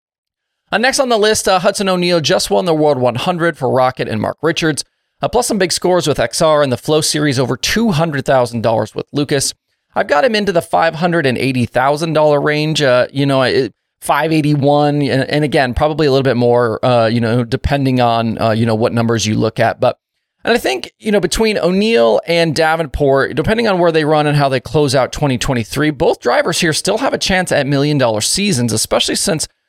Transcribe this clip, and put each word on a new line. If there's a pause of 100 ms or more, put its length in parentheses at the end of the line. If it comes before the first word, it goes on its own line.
(720)
Uh,
next
on
the
list,
uh,
Hudson
O'Neal
just
won
the
World
one
hundred
for
Rocket
and
Mark
Richards, (400)
uh,
plus
some
big
scores
with
X
R
and
the
flow
Series,
over
two
hundred
thousand
dollars
with
Lucas. (400)
I've
got
him
into
the
five
hundred
and
eighty
thousand
dollar
range,
uh,
you
know,
it, (280)
five
eighty-one,
and,
and
again,
probably
a
little
bit
more,
uh,
you
know,
depending
on,
uh,
you
know,
what
numbers
you
look
at.
But, (460)
and
I
think,
you
know,
between
O'Neal
and
Davenport,
depending
on
where
they
run
and
how
they
close
out
twenty
twenty-three,
both
drivers
here
still
have
a
chance
at
million-dollar
seasons,
especially
since (200)